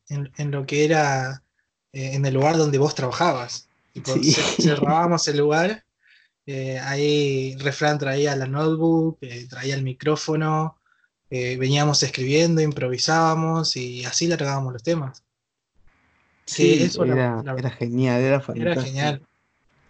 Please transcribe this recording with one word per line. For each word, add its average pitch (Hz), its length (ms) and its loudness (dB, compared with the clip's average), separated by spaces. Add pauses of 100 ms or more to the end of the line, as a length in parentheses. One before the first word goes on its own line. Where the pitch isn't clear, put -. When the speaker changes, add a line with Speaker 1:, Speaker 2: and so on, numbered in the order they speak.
Speaker 1:
en, 143 280 -8
en 147 140 -4
lo 139 140 -4
que 147 200 2
era, 139 580 0 (500)
eh, 135 200 -8
en 139 120 0
el 135 80 0
lugar 147 240 4
donde 151 200 2
vos 143 180 2
trabajabas. 131 720 -2 (260)
Tipo, 131 200 -6
Speaker 2:
Sí. - 200 2
Speaker 1:
ce-, - 280 0
cerrábamos 156 640 2
el 147 100 -2
lugar, 160 480 0 (640)
eh, 131 320 -6
ahí 139 800 0
Refrán 139 420 0
traía 139 360 0
la 131 120 -2
notebook, 160 760 2
eh, 123 280 -14
traía 131 260 -6
el 135 80 -2
micrófono, 156 920 -2 (520)
eh, 127 280 -6
veníamos 143 460 2
escribiendo, 151 580 2
improvisábamos 160 1120 0
y 123 300 -8
así 143 220 -2
largábamos 139 460 -2
los 117 100 -12
temas. 156 400 -4 (1200)
Que - 80 -12
Speaker 2:
Sí, 165 300 6
Speaker 1:
eso - 220 0
la, 127 80 2
Speaker 2:
era, 120 300 0
Speaker 1:
la 139 120 -8
Speaker 2:
era 127 160 -4
genial, 123 500 0
era 135 140 4
Speaker 1:
era 139 60 0
Speaker 2:
fantástico. 131 440 -2
Speaker 1:
genial. 135 400 -4 (640)